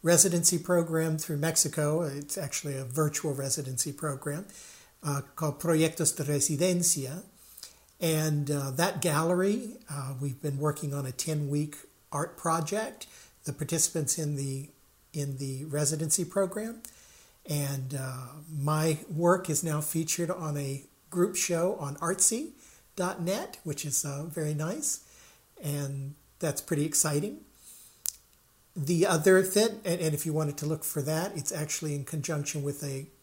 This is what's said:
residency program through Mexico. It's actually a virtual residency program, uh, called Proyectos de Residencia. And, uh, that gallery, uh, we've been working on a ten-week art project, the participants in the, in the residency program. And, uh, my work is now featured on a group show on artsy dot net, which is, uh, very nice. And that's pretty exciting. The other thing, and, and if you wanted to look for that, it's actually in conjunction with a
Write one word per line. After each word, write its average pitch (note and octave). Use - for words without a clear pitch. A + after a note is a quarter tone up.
residency E3+
program E3
through D#3
Mexico. D#3
It's C#3+
actually D3
a C3+
virtual C#3+
residency C3+
program, D3
uh, C#3+
called D3
Proyectos D#3+
de D#3
Residencia. D3+
And, D#3
uh, C#3
that D3+
gallery, F3+
uh, C#3
we've C3+
been C#3+
working D3
on C#3
a C3
ten-week D3
art D3
project, E3+
the C#3
participants D#3
in D3
the, C#3
in C#3+
the C3+
residency D3+
program. G#3
And, C#3
uh, B2+
my D#3
work F3
is D3
now D3+
featured D#3+
on D#3
a C#3
group F#3+
show E3+
on C#3+
artsy A3
dot F3+
net, G#3
which D3+
is, -
uh, C#3+
very D3+
nice. F#3
And C#3+
that's D3
pretty D3+
exciting. D#3+
The E3
other F#3
thing, G3+
and, F3
and D#3+
if D3
you D#3+
wanted D3
to D3+
look D#3
for -
that, D#3
it's D3+
actually D3+
in C#3+
conjunction D3
with C#3+
a C#3